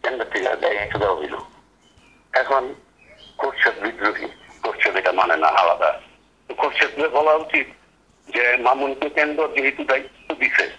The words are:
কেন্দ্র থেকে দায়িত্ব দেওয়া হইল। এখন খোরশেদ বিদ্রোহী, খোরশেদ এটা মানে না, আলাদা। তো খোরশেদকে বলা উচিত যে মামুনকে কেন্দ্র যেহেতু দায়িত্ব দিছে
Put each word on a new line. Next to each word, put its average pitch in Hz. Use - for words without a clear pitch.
কেন্দ্র -
থেকে -
দায়িত্ব 104
দেওয়া 98
হইল। 76
এখন 131
খোরশেদ -
বিদ্রোহী, 104
খোরশেদ -
এটা 90
মানে 87
না, 82
আলাদা। 85
তো -
খোরশেদকে 143
বলা 156
উচিত -
যে 120
মামুনকে 135
কেন্দ্র 151
যেহেতু 135
দায়িত্ব -
দিছে -